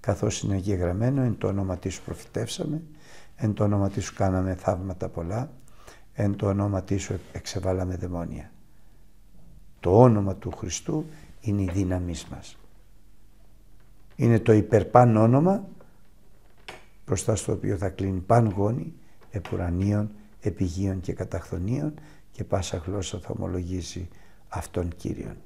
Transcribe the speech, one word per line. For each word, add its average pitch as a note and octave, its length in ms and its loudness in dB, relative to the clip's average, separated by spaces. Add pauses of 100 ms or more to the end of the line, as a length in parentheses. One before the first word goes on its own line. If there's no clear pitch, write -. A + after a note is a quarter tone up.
καθώς G#2 420 0
είναι G2+ 140 0
γεγραμμένο, G2 640 2
«Εν A#2+ 160 2
το G#2 100 0
όνόματι F#2+ 400 -2
σου - 140 -8
προφητεύσαμε, D3 800 -6 (540)
εν G#2+ 180 0
το G#2 100 2
όνόματι G2+ 360 2
σου - 140 -8
κάναμε F#2 400 2
θαύματα F#2 540 -4
πολλά, F2+ 420 -4 (640)
εν G2+ 240 0
το G2+ 120 0
όνόματι G2 480 0
σου F#2+ 220 -2 (140)
εξεβάλαμε F#2 640 -2
δαιμόνια». E2+ 540 -6 (1300)
Το F#2 200 8
όνομα G#2 340 8
του - 160 -8
Χριστού - 540 -4 (360)
είναι G2+ 220 0
η F#2 100 0
δύναμή F2+ 420 0 (160)
μας. - 260 -14 (1600)
Είναι A#2 220 6
το A2 140 6
υπερπάν A2 640 8
όνομα, C#3+ 520 6 (1400)
μπροστά - 300 0
στο - 160 -2
οποίο G2+ 240 0
θα F#2+ 120 -2
κλείνει F#2+ 320 -2
παν A2+ 360 6
γόνι, A2 360 0 (380)
επουρανίων, F#2+ 800 0 (300)
επιγείων F#2+ 600 -2
και - 120 -6
καταχθονίων, G2+ 840 -4 (360)
και - 140 -8
πάσα G2 320 -2
γλώσσα F#2 420 -4
θα - 180 -8
ομολογήσει F2+ 720 -6 (400)
Αυτόν F2 480 -4
Κύριον. - 500 -8